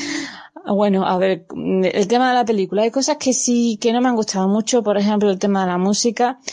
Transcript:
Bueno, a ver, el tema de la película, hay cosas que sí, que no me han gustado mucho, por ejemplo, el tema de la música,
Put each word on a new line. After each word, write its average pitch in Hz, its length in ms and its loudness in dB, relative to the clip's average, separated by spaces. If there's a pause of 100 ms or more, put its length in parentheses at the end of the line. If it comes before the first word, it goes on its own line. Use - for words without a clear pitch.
(640)
Bueno, 202 400 0
a 185 140 0
ver, 185 280 0 (360)
el 185 240 0
tema 247 220 2
de 247 60 2
la 247 100 2
película, 202 380 0
hay 226 100 0
cosas 269 240 0
que 262 160 0
sí, 233 480 0
que 233 120 2
no 240 80 0
me 254 80 2
han 247 60 2
gustado 202 340 0
mucho, 214 340 0
por 208 140 0
ejemplo, 208 320 2
el 190 100 0
tema 196 240 0
de 180 100 0
la 180 60 -2
música, 233 600 0 (140)